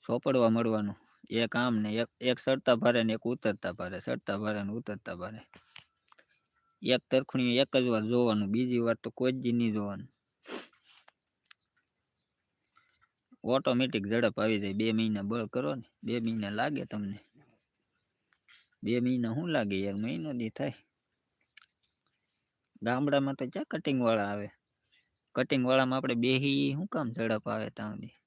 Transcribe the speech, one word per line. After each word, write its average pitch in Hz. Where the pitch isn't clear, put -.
ચોપડવા 123
મળવાનું. 110
એક 113
આમ 120
ને 107
એક, 117
એક 123
સરતા 131
ભારે 120
ને 113
એક 113
ઉતરતા -
ભારે, 90
સરતા 107
ભારે 107
ને 101
ઉતરતા 101
ભારે. 104
એક 127
તરખુણિયું 127
એક 143
જ -
વાર 110
જોવાનું, 110
બીજી 123
વાર 117
તો 117
કોઈ 127
જ 131
દી 120
નહીં 117
જોવાનું. 101
ઓટોમેટિક 123
ઝડપ 113
આવી 107
જાય. 98
બે 110
મહિના 107
બળ 113
કરો 135
ને, 123
બે -
મહિના 113
લાગે 135
તમને. 104
બે 104
મહિના 123
શું 170
લાગે 107
યાર, 98
મહિનો 151
દી 113
થાય. 143
ગામડામાં 139
તો 143
ક્યાં 202
કટિંગ 151
વાળા 113
આવે? 104
કટિંગ 127
વાળામાં 131
આપણે 131
બેહી 139
શું 160
કામ 151
ઝડપ 113
આવે 110
ત્યાં 107
સુધી? -